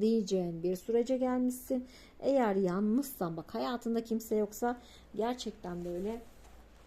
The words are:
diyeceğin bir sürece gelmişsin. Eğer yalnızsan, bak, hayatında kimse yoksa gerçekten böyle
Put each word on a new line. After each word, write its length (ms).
diyeceğin 600
bir 120
sürece 420
gelmişsin. 680
Eğer 360
yalnızsan, 840
bak, 180
hayatında 480
kimse 320
yoksa 460
gerçekten 720
böyle 360